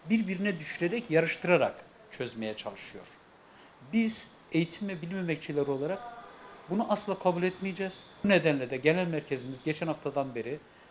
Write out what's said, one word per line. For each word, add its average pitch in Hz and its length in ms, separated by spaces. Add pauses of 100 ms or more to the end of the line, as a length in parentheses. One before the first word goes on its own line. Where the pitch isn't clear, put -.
birbirine 190 500
düşürerek, 175 500
yarıştırarak 160 680 (360)
çözmeye 113 460
çalışıyor. - 480 (880)
Biz 226 340 (240)
eğitim 170 360
ve 180 140
bilim 175 160
emekçileri 147 540
olarak 147 280 (680)
bunu 214 200
asla 202 300
kabul 175 240
etmeyeceğiz. 185 600 (200)
Bu 202 60
nedenle 151 400
de 131 80
genel 165 300
merkezimiz 135 560
geçen 156 240
haftadan 139 480
beri 120 240 (320)